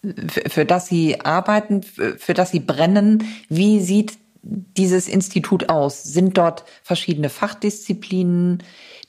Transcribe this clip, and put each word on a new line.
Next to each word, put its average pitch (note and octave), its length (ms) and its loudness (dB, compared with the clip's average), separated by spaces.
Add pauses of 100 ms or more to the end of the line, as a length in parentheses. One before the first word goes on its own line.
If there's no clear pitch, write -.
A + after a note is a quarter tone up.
f-, - 500 -6
für D3+ 140 2
das F3 200 0
Sie E3 360 2
arbeiten, G3 580 0
f-, - 400 -6
für - 140 -2
das F3+ 160 0
Sie E3 100 0
brennen. G3+ 640 2 (240)
Wie G3+ 320 4
sieht G3+ 380 0 (240)
dieses F#3 640 -2
Institut F#3 640 0
aus? C#3+ 320 0
Sind F3+ 340 0
dort E3+ 280 0 (180)
verschiedene D3+ 480 -2
Fachdisziplinen, F#3 1300 -2 (460)